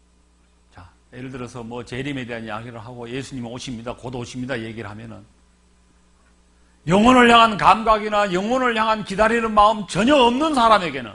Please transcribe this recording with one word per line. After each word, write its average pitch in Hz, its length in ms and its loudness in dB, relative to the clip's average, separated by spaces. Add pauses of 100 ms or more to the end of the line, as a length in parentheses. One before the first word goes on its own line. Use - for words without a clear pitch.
(720)
자, 90 160 -20 (220)
예를 127 180 -14
들어서 123 340 -12
뭐 117 200 -12
재림에 131 420 -8
대한 113 200 -10
이야기를 113 340 -12
하고 120 300 -16
예수님이 127 380 -10
오십니다, 120 480 -12
곧 123 200 -12
오십니다 123 460 -8
얘기를 110 280 -12
하면은 107 360 -18 (1600)
영혼을 233 420 6
향한 226 280 6
감각이나 208 760 2
영혼을 233 420 -2
향한 220 280 -2
기다리는 220 480 0
마음 208 360 4
전혀 226 280 2
없는 269 380 2
사람에게는 180 600 2